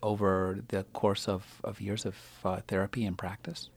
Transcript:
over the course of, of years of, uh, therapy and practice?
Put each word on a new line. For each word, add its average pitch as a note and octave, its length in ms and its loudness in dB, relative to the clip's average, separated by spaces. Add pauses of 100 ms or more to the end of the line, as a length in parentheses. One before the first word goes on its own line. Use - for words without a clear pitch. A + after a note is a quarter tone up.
over G2 640 4
the G2 160 0 (100)
course - 340 2
of, G2 360 -2
of G#2 180 -6
years G2+ 240 -2
of, F#2+ 100 -4 (300)
uh, F#2 220 2
therapy G2+ 360 0
and F#2 140 0
practice? F2+ 600 -8